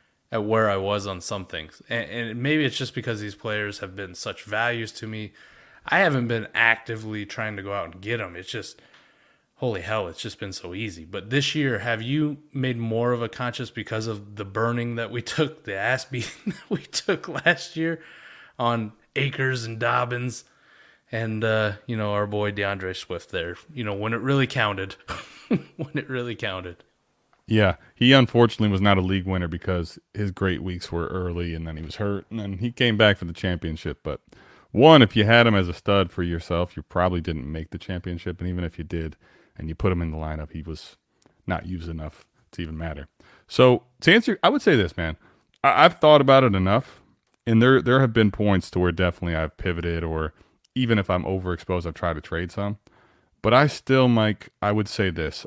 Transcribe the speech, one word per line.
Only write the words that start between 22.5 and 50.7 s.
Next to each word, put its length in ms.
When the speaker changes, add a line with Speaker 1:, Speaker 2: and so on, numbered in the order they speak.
Speaker 1:
DeAndre 420
Swift 380
there, 240
you 120
know, 80
when 200
it 60
really 260
counted, 520
<laughs> 280
when 480
it 140
really 260
counted? 480
Speaker 2:
Yeah, 280
he 160
unfortunately 560
was 140
not 160
a 40
league 240
winner 220
because 500
his 180
great 300
weeks 300
were 160
early 480
and 100
then 120
he 60
was 120
hurt 340
and 120
then 160
he 160
came 240
back 200
for 60
the 80
championship. 720
But 160
one, 300
if 140
you 80
had 240
him 80
as 140
a 40
stud 380
for 120
yourself, 520
you 80
probably 380
didn't 280
make 200
the 80
championship. 640
And 80
even 160
if 120
you 60
did 320
and 140
you 60
put 180
him 80
in 100
the 60
lineup, 340
he 100
was 360
not 180
used 220
enough 400
to 100
even 160
matter. 300
So 360
to 120
answer, 300
I 60
would 120
say 140
this, 220
man, 180
I, 220
I've 140
thought 200
about 240
it 100
enough, 460
and 140
there, 200
there 200
have 120
been 160
points 420
to 80
where 120
definitely 460
I've 200
pivoted, 460
or 300